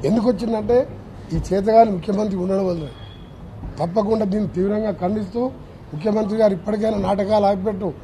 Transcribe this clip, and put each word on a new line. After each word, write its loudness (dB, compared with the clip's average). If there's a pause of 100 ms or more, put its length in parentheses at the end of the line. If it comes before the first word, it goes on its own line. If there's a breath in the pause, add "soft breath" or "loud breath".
ఎందుకు 2
వచ్చిందంటే 0 (560)
ఈ -2
చేతగాని 6
ముఖ్యమంత్రి -2
ఉండడం 0
వల్ల. -2 (920)
తప్పకుండా 0
దీన్ని 0
తీవ్రంగా 0
ఖండిస్తూ, -2 (520)
ముఖ్యమంత్రి 0
గారు 6
ఇప్పటికైనా -2
నాటకాలు 2
ఆపిపెట్టు. 0 (140)